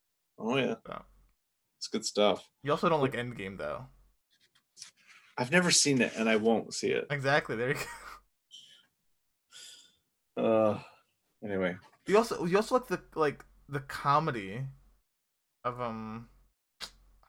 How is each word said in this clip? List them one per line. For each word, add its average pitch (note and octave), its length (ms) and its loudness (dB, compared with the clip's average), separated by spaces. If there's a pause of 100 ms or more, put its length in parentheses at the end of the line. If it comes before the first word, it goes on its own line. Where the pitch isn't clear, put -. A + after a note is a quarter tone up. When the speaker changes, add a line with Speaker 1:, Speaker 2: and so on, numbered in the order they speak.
(380)
Speaker 1:
Oh, A3 180 -2
yeah. - 180 0 (120)
Speaker 2:
So. - 160 -12 (760)
Speaker 1:
It's - 100 -12
good A2 180 -6
stuff. G2+ 420 0 (140)
Speaker 2:
You C#3 80 -6
also E3 180 0
don't D#3 140 4
like C3 100 2
Endgame, A2 460 -8
though. D2 280 -6 (1500)
Speaker 1:
I've B2 140 -2
never F3 200 4
seen C#3 300 4
it, A2 160 2
and A2+ 120 0
I A2+ 80 4
won't A2 360 2
see - 160 -4
it. - 220 -2
Speaker 2:
Exactly. C#3 460 0
There B2 120 -2
you D3 60 0
go. - 60 -6
<laughs> - 100 -8 (2500)
Speaker 1:
Uh, A2 400 4 (680)
anyway. F#2+ 320 0 (320)
Speaker 2:
You F#3 80 4
also, A3+ 280 2
you F3+ 120 2
also A3 180 2
like B3 140 0
the, F3 120 -2 (140)
like, D3 300 0 (240)
the C#3 100 -6
comedy C3+ 840 -2 (1000)
of, B2 180 -6
um, A2+ 480 -8 (1000)